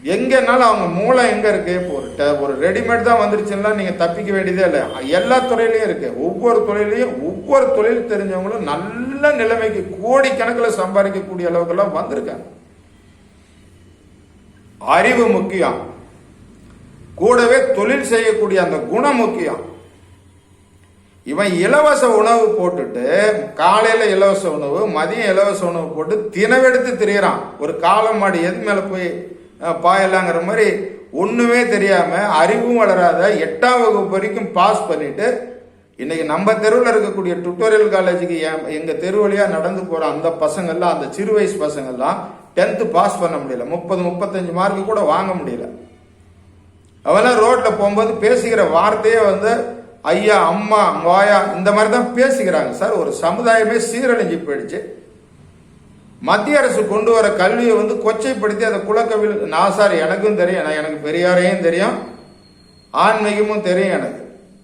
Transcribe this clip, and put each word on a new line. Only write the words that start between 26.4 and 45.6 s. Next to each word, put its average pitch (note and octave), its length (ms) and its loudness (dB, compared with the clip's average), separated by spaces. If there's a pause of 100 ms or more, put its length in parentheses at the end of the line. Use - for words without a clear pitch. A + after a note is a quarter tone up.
திரியிறான். F#3+ 320 0 (200)
ஒரு D3+ 200 -6
காளை G#3+ 360 2
மாடு F#3+ 280 0
எது F3+ 140 -2
மேல G#3 240 -2
போய், F#3 560 -8 (240)
அஹ், E3 220 -4
பாயலாங்கிற F#3 600 2
மாதிரி G3+ 420 0 (260)
ஒண்ணுமே A#3+ 560 2
தெரியாம, F#3+ 460 2
அறிவும் A3+ 640 2
வளராத, F#3 520 2
எட்டாம் A#3 520 2
வகுப்பு G#3 280 2
வரைக்கும் G#3 440 -4
பாஸ் - 360 2
பண்ணிட்டு, D#3 680 -4 (400)
இன்னைக்கு D#3 280 -6
நம்ம F3+ 280 0
தெருவுல A#3 420 2
இருக்கக்கூடிய F#3+ 460 -2
டியூட்டோரியல் G#3 500 2
காலேஜுக்கு F3+ 500 0
எ-, D#3 280 -6
எங்க D#3 240 -6
தெரு G3 360 -2
வழியா G3+ 200 0
நடந்து F3+ 340 -4
போற D#3+ 240 -4
அந்த D#3 220 -2
பசங்கள்லாம், F3 680 -2
அந்த C#3 160 -6
சிறு G#3 220 -4
வயசு F#3+ 340 0
பசங்கள்லாம் C3+ 500 -4 (400)
டென்த் G#3+ 340 -2
பாஸ் G3 300 0
பண்ண D#3 160 -2
முடியல, C3 320 -8
முப்பது, F3 340 -4
முப்பத்தஞ்சு F3+ 500 -6
மார்க்கு G3 320 -2
கூட G#3+ 160 0
வாங்க F#3+ 320 0
முடியல. C#3 540 -8 (1160)